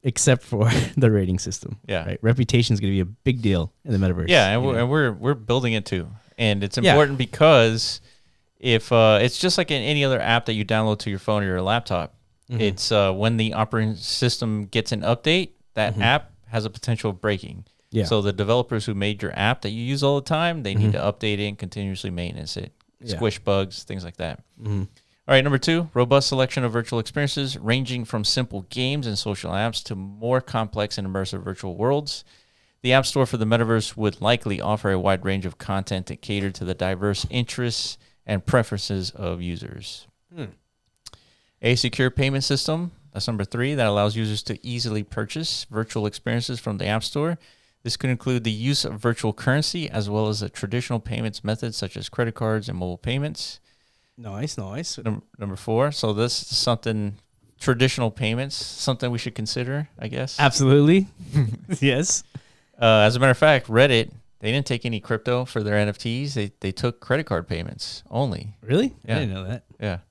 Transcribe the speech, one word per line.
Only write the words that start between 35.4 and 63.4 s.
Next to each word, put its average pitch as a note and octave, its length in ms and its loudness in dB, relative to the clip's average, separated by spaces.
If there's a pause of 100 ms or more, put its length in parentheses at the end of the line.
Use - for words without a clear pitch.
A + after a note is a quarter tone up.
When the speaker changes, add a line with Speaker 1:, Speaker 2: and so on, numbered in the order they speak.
Speaker 2:
of E2 120 -8
content F#2+ 480 -4
to - 100 -10
cater G2 340 -4
to F#2 140 -8
the F2+ 100 -2
diverse F#2+ 560 -2
interests A#2+ 680 -4 (300)
and G2+ 180 -2
preferences G2+ 640 0
of F2 300 -8
users. - 640 -10 (280)
Speaker 1:
Hmm. D#3 120 -12 (1160)
Speaker 2:
A A#2+ 120 4
secure B2+ 340 2
payment C3+ 320 0
system, D#3+ 480 -2 (220)
that's - 160 -6
number G#2+ 160 -2
three, B2 300 -2
that B2+ 120 2
allows G#2 300 2
users G#2+ 280 -2
to - 220 -6
easily A2+ 380 -4
purchase - 640 -6
virtual A2 360 -4
experiences A#2+ 520 -4
from G2+ 200 -6
the - 80 -2
App G#2+ 180 0
Store. D#3+ 340 -4 (460)
This A#2 120 -4
could C3 140 -2
include B2 320 -2
the A2+ 80 0
use A#2+ 340 -2
of A#2+ 100 -6
virtual A2+ 380 -2
currency D3 560 0
as G2+ 220 -4
well G#2+ 180 0
as G#2 120 -2
the G2 80 -6
traditional A#2+ 500 -4
payments A2+ 460 -6
methods A2 320 -4
such - 200 -8
as G2+ 120 -10
credit A#2 260 -4
cards A2 340 -2
and F#2 80 -6
mobile F2+ 220 -6
payments. C#3 600 -6 (580)
Speaker 1:
Nice, A2+ 400 -8
nice. A2 400 -10
Speaker 2:
Num-, A2 240 -4 (160)
number G2+ 160 -6
four, A#2+ 380 0
so A2 200 -2
this A2+ 300 0
is - 160 -4
something, G#2+ 560 -2 (460)
traditional B2+ 500 2
payments, A#2+ 460 -4
something - 560 -4
we A#2+ 60 -2
should A2+ 180 -8
consider, B2+ 520 -4 (120)
I A2 80 -6
guess. B2+ 320 -6
Speaker 1:
Absolutely. C#3+ 640 6 (260)
Speaker 2:
<laughs> C#3+ 140 2 (340)
Speaker 1:
Yes. C#3 440 0 (560)
Speaker 2:
Uh, A2 260 8
as A2+ 80 4
a B2 60 0
matter C3+ 100 6
of B2 80 4
fact, D3+ 300 4